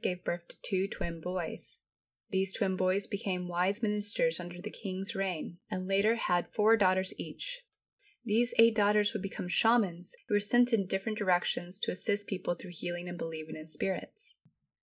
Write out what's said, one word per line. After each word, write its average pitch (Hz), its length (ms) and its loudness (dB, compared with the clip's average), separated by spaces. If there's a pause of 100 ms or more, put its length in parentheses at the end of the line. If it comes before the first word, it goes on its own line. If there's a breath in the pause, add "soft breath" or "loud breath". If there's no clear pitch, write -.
gave 180 220 -2
birth 175 240 -4
to - 160 -16
two 190 240 0
twin 170 340 -4
boys. - 600 -4 (500)
These 190 200 2
twin 190 240 0
boys 185 300 2
became 180 420 -2
wise 180 360 0
ministers 208 560 0
under 175 200 -8
the 175 120 -6
king's 190 420 -4
reign, 175 440 -4 (120)
and 185 180 -4
later 196 280 2
had 175 360 0
four 220 240 4
daughters 185 440 2
each. - 420 -8 (640 soft breath)
These 233 320 2
eight 226 180 8
daughters 208 380 2
would 190 80 -2
become 185 260 -4
shamans 185 680 2 (120)
who 202 60 -2
were 208 60 4
sent 240 340 4
in 196 140 2
different 208 320 -2
directions 180 640 0
to - 100 -2
assist 202 340 0
people 180 300 -2
through 175 180 -10
healing 175 340 -6
and 175 80 -6
believing 160 400 -6
in 156 120 -8
spirits. - 720 -4 (440)